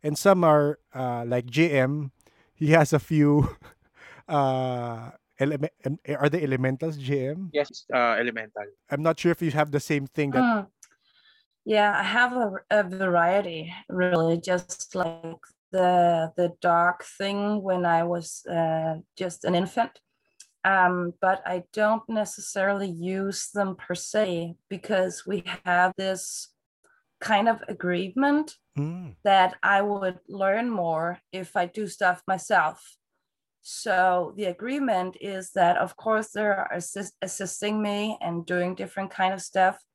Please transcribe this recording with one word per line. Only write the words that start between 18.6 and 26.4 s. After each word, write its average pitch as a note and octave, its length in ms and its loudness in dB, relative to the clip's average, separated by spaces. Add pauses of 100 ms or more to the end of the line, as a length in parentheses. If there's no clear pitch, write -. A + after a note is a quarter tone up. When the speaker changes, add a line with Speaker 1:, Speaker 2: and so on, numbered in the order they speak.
Speaker 3:
just F3+ 260 -8
an F3+ 100 0
infant. F#3 460 -2 (640)
Um, F3+ 560 2
but F#3+ 260 0
I F3+ 180 -6 (100)
don't G#3+ 340 0
necessarily G3+ 800 -4
use F#3 640 -6
them F#3+ 220 -2
per - 200 -8
se F3 600 -4 (140)
because F#3 580 -4
we F#3 160 -4 (220)
have F3+ 320 2
this - 560 -6 (680)